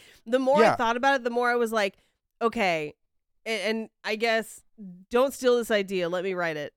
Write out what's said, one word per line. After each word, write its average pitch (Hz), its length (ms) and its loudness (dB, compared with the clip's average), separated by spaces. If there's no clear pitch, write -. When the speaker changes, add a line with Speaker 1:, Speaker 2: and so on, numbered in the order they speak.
Speaker 1:
the 240 140 2
more 262 180 4
I 311 40 8
Speaker 2:
Yeah. 175 140 6
Speaker 1:
thought 233 200 0
about 269 180 2
it, 247 100 -2
the 247 60 -2
more 240 200 0
I 240 60 2
was 240 160 0
like, 202 240 -2
"Okay," 185 520 -2
a-, 214 220 -4
and 220 220 -4
I 214 120 -4
guess, 220 460 -2
don't 254 220 2
steal 247 240 2
this 233 140 -2
idea, 190 380 0
let 175 160 -4
me 190 100 -4
write 170 220 -2
it. 147 200 -10